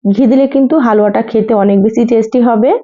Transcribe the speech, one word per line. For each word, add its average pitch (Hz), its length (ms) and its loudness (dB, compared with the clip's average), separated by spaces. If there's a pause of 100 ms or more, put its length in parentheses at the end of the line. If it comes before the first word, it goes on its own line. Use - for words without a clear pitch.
ঘি 202 220 0
দিলে 269 220 2
কিন্তু 277 300 0
হালুয়াটা 214 440 0
খেতে 220 320 -4
অনেক 202 280 0
বেশি 220 240 0
টেস্টি 226 360 0
হবে 233 280 0 (140)